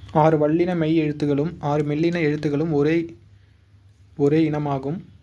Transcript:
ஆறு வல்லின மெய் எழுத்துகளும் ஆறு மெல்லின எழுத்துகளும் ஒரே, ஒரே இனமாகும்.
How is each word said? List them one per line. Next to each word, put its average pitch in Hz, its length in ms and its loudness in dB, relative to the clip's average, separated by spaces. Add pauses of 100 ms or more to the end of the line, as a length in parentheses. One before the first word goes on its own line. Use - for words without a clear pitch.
(120)
ஆறு 160 260 4
வல்லின 165 380 0
மெய் 160 240 0
எழுத்துகளும் 147 600 -2
ஆறு 147 240 -2
மெல்லின 160 360 -2
எழுத்துகளும் 151 520 -2
ஒரே, 156 440 0 (1000)
ஒரே 151 320 2
இனமாகும். 147 520 -4 (220)